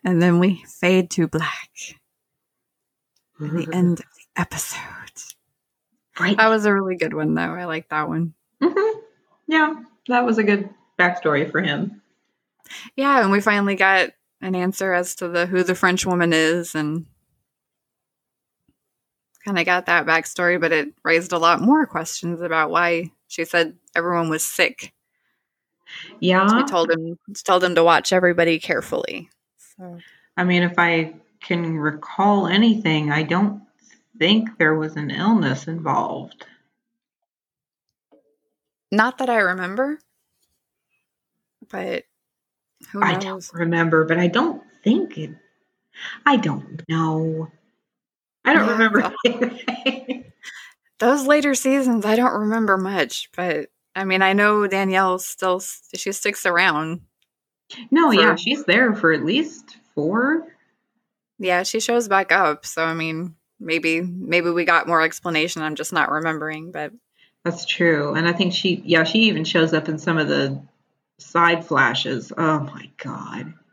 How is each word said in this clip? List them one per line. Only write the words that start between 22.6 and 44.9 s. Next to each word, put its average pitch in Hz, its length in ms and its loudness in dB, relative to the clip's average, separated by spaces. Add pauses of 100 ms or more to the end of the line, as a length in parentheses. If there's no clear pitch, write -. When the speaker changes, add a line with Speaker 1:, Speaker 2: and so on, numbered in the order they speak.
Speaker 1:
why 170 400 0 (180)
she - 160 -6
said 170 320 -2 (180)
everyone 170 360 0
was 160 140 -2
sick. - 480 -2 (1300)
Speaker 2:
Yeah. 185 260 4 (140)
Speaker 1:
She 269 100 2
told 170 200 0
him, 165 280 -4 (180)
she - 60 -16
told 180 220 4
him 180 100 0
to 165 100 6
watch - 280 4
everybody 170 460 2
carefully. - 680 -6 (480)
So 175 220 -18 (380)
Speaker 2:
I 180 80 0
mean, 180 180 4
if 175 160 0
I 165 360 2 (260)
can 170 360 -4
recall 175 680 0
anything, 175 680 2
I 156 120 0
don't 190 360 0 (580)
think 214 400 2
there 156 160 4
was 156 220 -4
an 151 140 -6
illness 160 580 0
involved. - 800 -6 (2500)
Speaker 1:
Not 220 280 0
that 262 100 -4
I 233 100 2
remember, 196 600 -2 (1700)
but 190 340 -8 (880)
who 202 100 -4
Speaker 2:
I - 160 2
Speaker 1:
knows? 190 320 -8
Speaker 2:
don't 170 100 -10
remember, 165 440 2
but 165 140 0
I 175 100 2
don't 269 340 0 (200)
think 285 360 0